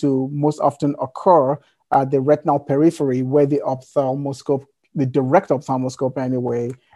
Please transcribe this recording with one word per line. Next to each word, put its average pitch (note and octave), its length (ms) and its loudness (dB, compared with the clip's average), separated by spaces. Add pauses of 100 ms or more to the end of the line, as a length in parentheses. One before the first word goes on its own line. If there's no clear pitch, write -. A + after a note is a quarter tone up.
to C3+ 320 0
most D3 280 -2
often C#3+ 360 -2 (100)
occur C#3+ 520 2 (340)
at C3+ 180 2
the C#3 100 2
retinal D3 380 2
periphery C#3+ 640 0
where C#3+ 240 2
the C#3+ 180 0
ophthalmoscope, C#3 1000 -4 (300)
the C#3+ 120 -2
direct C#3 440 2
ophthalmoscope B2+ 680 -4
anyway, B2 520 -4 (260)